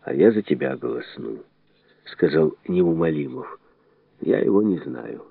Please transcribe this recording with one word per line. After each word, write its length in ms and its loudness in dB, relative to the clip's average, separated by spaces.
«А 120 -6
я 180 6
за 100 0
тебя 340 -2
голосну», 680 -8
сказал 420 2
Неумолимов. 920 0
«Я 180 2
его 220 2
не 180 2
знаю». 520 -12